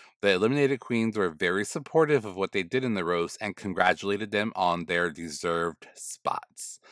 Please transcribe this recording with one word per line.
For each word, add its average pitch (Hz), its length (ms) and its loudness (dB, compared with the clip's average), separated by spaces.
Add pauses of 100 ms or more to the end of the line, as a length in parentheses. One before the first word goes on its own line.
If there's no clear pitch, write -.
(220)
the 101 100 6
eliminated 131 480 2
queens 113 380 -2
were 92 120 2
very 90 360 0
supportive 151 580 2
of 98 140 -10
what 95 140 -2
they 98 120 0
did 127 200 -2
in 120 100 0
the 92 100 0
roast 85 380 0
and 101 140 -6
congratulated 98 760 0
them 107 240 0
on 87 300 0
their 87 240 0
deserved 85 880 -4
spots. - 840 -8 (120)